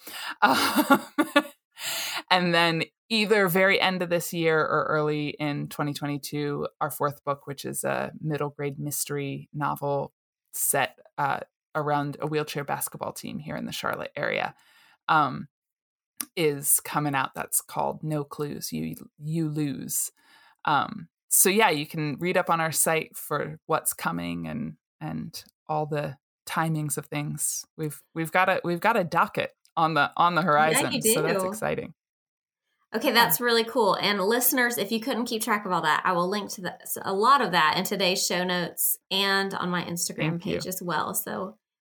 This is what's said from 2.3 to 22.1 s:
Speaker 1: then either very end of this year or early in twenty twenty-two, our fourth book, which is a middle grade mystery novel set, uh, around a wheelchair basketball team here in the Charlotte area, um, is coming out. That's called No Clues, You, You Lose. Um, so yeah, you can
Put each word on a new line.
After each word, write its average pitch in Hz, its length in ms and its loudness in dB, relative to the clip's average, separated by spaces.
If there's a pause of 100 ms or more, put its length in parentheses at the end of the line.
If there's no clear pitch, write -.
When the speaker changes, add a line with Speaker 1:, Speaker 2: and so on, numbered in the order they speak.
Speaker 1:
then 165 300 4 (260)
either 214 380 4
very 190 320 4
end 185 220 2
of 175 80 -2
this 175 240 0
year 160 260 2
or 151 300 0
early 151 400 0
in 147 400 -4
twenty 147 240 -4
twenty-two, 147 720 -4 (140)
our 151 100 -2
fourth 143 320 -4
book, 139 240 -4
which 143 180 -10
is 139 200 -6
a 135 340 -2
middle 147 300 -2
grade 143 300 -8
mystery 143 720 -6
novel 143 580 -2 (420)
set, - 440 0 (200)
uh, 139 220 0 (360)
around 147 440 0
a - 80 -4
wheelchair 151 380 -4
basketball - 480 -6
team - 260 -10
here - 160 -8
in 58 100 -6
the 58 60 -8
Charlotte - 440 -4
area, 52 400 -2 (520)
um, 147 400 2 (880)
is 147 460 2
coming 147 340 0
out. 135 200 -2
That's - 260 -2
called 147 420 -4
No 151 220 -2
Clues, - 480 -8
You, 160 220 -4 (240)
You 156 300 -2
Lose. - 640 -4 (540)
Um, 151 420 -2 (220)
so - 200 4
yeah, 208 200 6
you 151 160 0
can 151 340 -4